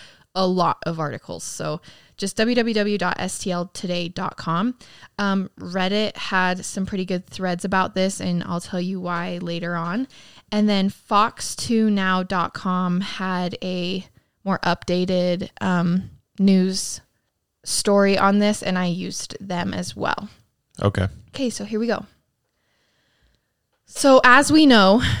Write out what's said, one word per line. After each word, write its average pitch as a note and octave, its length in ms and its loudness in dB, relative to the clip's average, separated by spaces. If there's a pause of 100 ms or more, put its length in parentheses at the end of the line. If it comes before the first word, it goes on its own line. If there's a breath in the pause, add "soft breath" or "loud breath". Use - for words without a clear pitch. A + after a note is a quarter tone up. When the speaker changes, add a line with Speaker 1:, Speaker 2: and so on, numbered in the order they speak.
(340 loud breath)
Speaker 1:
a F#3+ 100 0
lot F3+ 420 2
of E3 120 -4
articles. C#3 460 -8
So D#3 360 -8 (360 soft breath)
just - 200 -6
w A#3 200 2
w A3+ 180 0
w G#3 240 0
dot F3+ 220 -2
s F#3+ 180 -6
t F#3 140 -4
l F3 200 -4
today F3 360 -6
dot F3+ 280 -8
com. F#3 380 -2 (460 loud breath)
Um, G3 380 0
Reddit F#3+ 580 -2
had F#3 480 -2
some F#3+ 200 -6
pretty F#3+ 200 -4
good F3+ 240 -4
threads F3+ 360 -6
about F#3+ 300 0
this, F#3+ 260 -2
and F3 240 -2
I'll F3 160 -4
tell F3+ 200 -6
you F#3 200 -6
why F3 400 -6
later E3+ 360 -6
on. F3+ 320 -4 (420 loud breath)
And G#3 180 2
then G3 200 2
fox - 640 0
two A3 360 0
now F#3 340 0
dot F3+ 300 -2
com F3+ 460 -2
had F#3 640 -6
a F#3 420 -6 (400)
more F#3+ 200 0
updated, F3+ 840 0 (120)
um, F3+ 500 0 (300)
news F#3+ 600 2 (640)
story G3 540 2
on G3+ 220 4
this, G#3 240 0
and F#3 120 -2
I F3+ 100 -2
used F3 540 -6
them F#3 340 -6
as F3+ 200 -8
well. G3+ 340 -4 (540)
Speaker 2:
Okay. G2 240 0 (220)
Speaker 1:
Okay, C4 220 -4
so - 140 -10
here G#3+ 140 -6
we A#3 80 -2
go. G#3+ 180 -4 (1800)
So C4+ 380 6
as C#4 280 8
we D#4 140 8
know, G#3+ 360 8 (180 loud breath)